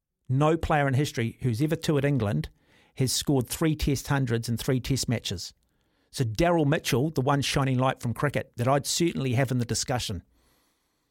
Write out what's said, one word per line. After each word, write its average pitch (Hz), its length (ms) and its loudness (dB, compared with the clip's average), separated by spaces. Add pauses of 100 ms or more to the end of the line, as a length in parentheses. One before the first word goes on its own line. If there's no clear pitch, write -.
(300)
No 151 280 4
player 147 320 2
in 135 40 0
history 120 480 -2
who's 120 200 0
ever 156 160 0
toured 151 260 0
England 139 460 0 (460)
has 131 180 0
scored 135 340 0
three 160 280 0
Test 143 320 -2
hundreds 120 420 0
in 117 80 -2
three 131 240 0
Test - 260 -2
matches. - 460 -4 (580)
So - 140 -4
Daryl 165 400 2
Mitchell, 139 460 0
the 143 100 -2
one 143 200 2
shining 131 360 0
light 131 240 0
from 117 120 -4
cricket - 440 -2
that 120 100 0
I'd 139 200 2
certainly 143 460 0
have 127 180 2
in 127 80 0
the 117 60 0
discussion. 110 580 -4 (880)